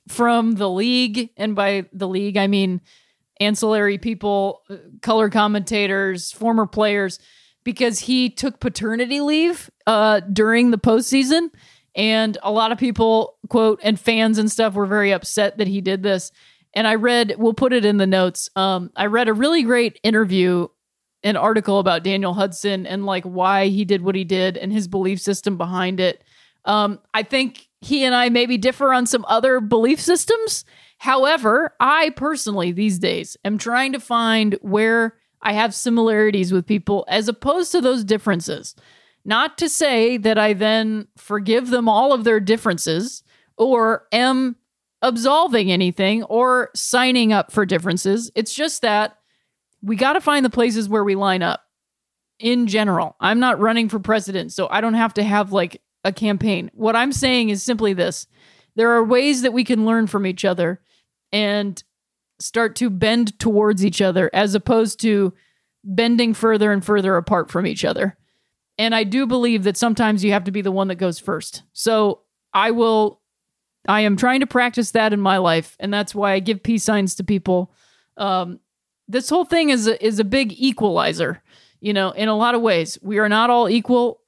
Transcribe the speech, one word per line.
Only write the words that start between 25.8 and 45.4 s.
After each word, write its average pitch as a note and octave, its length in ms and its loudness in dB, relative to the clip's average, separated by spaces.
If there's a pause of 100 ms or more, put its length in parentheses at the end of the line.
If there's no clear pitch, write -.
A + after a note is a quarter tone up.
it. F#3 240 -2 (400)
Um, G#3 360 0 (140)
I A3 100 -2
think C4 440 -4 (140)
he C#4 240 -2
and B3+ 100 2
I B3 140 2
maybe A#3+ 280 2
differ B3+ 360 2
on B3 120 2
some A3 220 -2
other B3+ 320 2
belief A#3 400 2
systems. A4 640 0 (360)
However, C4+ 800 2
I D4+ 320 2
personally G#3 600 -4
these F#3+ 280 0
days E3 440 -4
am G#3 140 -2
trying B3+ 340 -2
to C4+ 80 -6
find A3+ 640 0
where A3+ 560 0 (240)
I G#3 120 -2
have G#3+ 220 0
similarities G#3+ 800 2
with F3+ 140 0
people G3+ 420 0
as G#3+ 180 -2
opposed D4 460 -2
to F4 80 2
those B3 240 0
differences. F#3+ 680 -4 (480)
Not A#3+ 360 -2
to E4+ 100 -2
say B3 480 0
that G#3+ 220 2
I G#3+ 140 2
then G#3+ 640 -2
forgive A3 540 -2
them A#3+ 180 2
all A#3 240 4
of A#3+ 120 0
their A3 160 4
differences G3 840 -2 (320)
or A3+ 560 2
am B3+ 440 0 (460)
absolving A#3+ 720 2